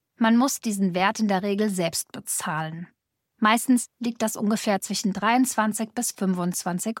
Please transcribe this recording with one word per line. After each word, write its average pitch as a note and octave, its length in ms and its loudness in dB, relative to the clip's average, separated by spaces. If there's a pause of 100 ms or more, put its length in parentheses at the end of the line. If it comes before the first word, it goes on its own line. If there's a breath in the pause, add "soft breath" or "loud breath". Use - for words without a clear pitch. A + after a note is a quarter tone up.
(160)
man A3+ 220 4
muss C4+ 220 0
diesen G3 340 0
Wert F#3+ 260 0
in A3 80 2
der F#3+ 140 2
Regel G3+ 260 0
selbst F3 420 -4
bezahlen. D#3+ 800 -6 (480)
Meistens A#3 520 4 (100)
liegt A#3 240 -4
das A3 120 0
ungefähr G#3 460 0
zwischen F#3+ 320 -2
dreiundzwanzig A3 760 0
bis - 220 -4
fünfundzwanzig F3+ 880 -2